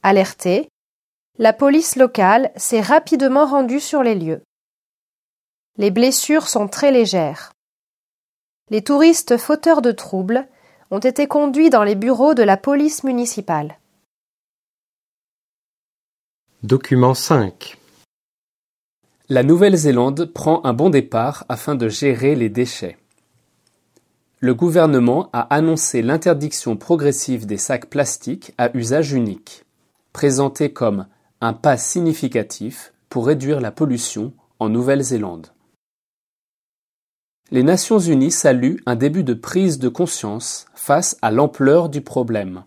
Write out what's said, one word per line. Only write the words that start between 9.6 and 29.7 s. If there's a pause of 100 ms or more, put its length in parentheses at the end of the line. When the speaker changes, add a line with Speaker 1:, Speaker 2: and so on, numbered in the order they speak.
Speaker 1:
de
troubles (460)
ont
été
conduits
dans
les
bureaux
de
la
police
municipale. (2750)
Speaker 2:
Document
cinq. (1500)
Speaker 3:
La
Nouvelle-Zélande
prend
un
bon
départ
afin
de
gérer
les
déchets. (1400)
Le
gouvernement
a (120)
annoncé
l'interdiction
progressive
des
sacs
plastiques
à
usage
unique, (480)